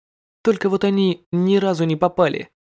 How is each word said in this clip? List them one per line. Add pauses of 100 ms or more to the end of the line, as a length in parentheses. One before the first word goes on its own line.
(440)
Только
вот
они
ни
разу
не
попали (280)